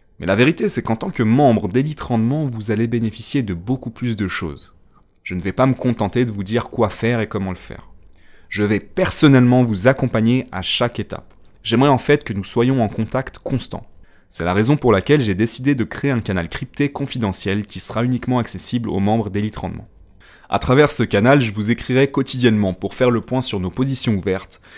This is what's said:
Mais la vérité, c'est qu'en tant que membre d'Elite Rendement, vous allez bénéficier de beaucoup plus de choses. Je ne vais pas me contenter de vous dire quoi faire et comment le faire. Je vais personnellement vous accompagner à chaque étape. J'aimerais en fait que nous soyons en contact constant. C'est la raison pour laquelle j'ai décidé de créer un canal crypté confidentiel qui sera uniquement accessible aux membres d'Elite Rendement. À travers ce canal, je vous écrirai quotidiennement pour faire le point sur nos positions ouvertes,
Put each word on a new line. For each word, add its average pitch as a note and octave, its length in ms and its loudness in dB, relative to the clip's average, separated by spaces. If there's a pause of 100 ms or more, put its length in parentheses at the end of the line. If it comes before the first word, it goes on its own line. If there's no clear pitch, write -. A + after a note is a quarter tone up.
(200)
Mais D#2 60 -8
la F#2+ 100 2
vérité, D#3+ 320 4
c'est A#2 140 2
qu'en A2+ 120 -4
tant D3 160 -4
que B2 140 -2
membre A#2 420 4
d'Elite C#3 340 -2
Rendement, B2 460 -2
vous A2+ 240 -6
allez A2 160 0
bénéficier A#2 560 -2
de G2 100 -4
beaucoup A2 380 -6
plus A#2+ 240 -6
de G2+ 140 -2
choses. - 460 -10 (500)
Je F#2 100 -10
ne F2+ 60 -4
vais F#2 120 -6
pas C3 140 2
me C3 80 2
contenter A#2+ 500 -2
de A#2 60 -2
vous G2+ 140 -6
dire A2+ 260 -4
quoi A2 180 0
faire A#2 320 -2
et G#2+ 60 -2
comment F#2+ 240 -6
le F2+ 60 -8
faire. - 320 -18 (600)
Je - 140 -4
vais G#2 160 2
personnellement B2+ 880 4
vous A2 240 2
accompagner B2 640 0
à F#2 100 -8
chaque - 380 -2
étape. - 340 -12 (300)
J'aimerais B2+ 240 4
en C3 100 4
fait D3 240 2
que - 100 -8
nous G2 120 -4
soyons B2+ 360 2
en G#2+ 80 0
contact - 500 -6
constant. - 500 -2 (420)
C'est - 140 -4
la F2+ 100 0
raison A2+ 220 4
pour B2+ 160 2
laquelle C#3 280 2
j'ai G#2 140 -2
décidé A#2+ 400 2
de A#2 80 -2
créer C#3 300 -4
un A#2+ 80 -2
canal F#2 280 -4
crypté C#3 440 -4
confidentiel G#2 760 -2
qui - 140 -12
sera A2+ 240 0
uniquement B2+ 340 0
accessible A#2 500 -2
aux F#2 120 -2
membres G#2 300 0
d'Elite G#2 260 -4
Rendement. E2 320 -10 (600)
À G2+ 120 -2
travers C#3+ 320 4
ce - 100 4
canal, A2+ 380 4
je A2+ 120 -2
vous G#2 200 -2
écrirai C3 360 0
quotidiennement A#2+ 640 2
pour - 220 -8
faire B2+ 160 2
le A#2 100 0
point B2+ 200 -4
sur G#2+ 180 0
nos F#2 120 -4
positions B2+ 440 0
ouvertes, F#2 460 -6 (180)